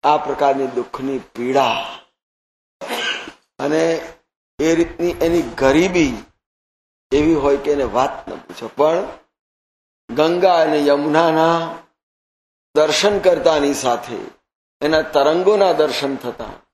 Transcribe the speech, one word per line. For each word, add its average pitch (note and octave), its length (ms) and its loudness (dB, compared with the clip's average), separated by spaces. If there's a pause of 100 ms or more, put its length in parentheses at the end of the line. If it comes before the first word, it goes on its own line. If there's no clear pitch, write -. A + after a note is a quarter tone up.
આ D3 140 2
પ્રકારની C#3 500 -2
દુઃખની B2+ 520 -6
પીડા B2 800 -4 (1600)
અને D#3+ 560 -2 (440)
એ D#3+ 160 2
રીતની E3+ 360 -2
એની E3 320 0
ગરીબી C3+ 840 0 (880)
એવી D3+ 220 2
હોય C#3+ 220 2
કે C#3+ 160 -2
એને C#3 120 0
વાત A#2+ 440 -2
ન F2+ 80 -12
પૂછો. - 320 -16
પણ E3+ 500 0 (920)
ગંગા E3+ 520 2
અને D3+ 220 2
યમુનાના D#3+ 920 2 (960)
દર્શન D#3 440 2
કરતાની D#3 560 2
સાથે A#2+ 420 -4 (640)
એના D#3 220 2
તરંગોના F3+ 680 2
દર્શન C#3+ 440 0
થતા A#2 360 -10 (220)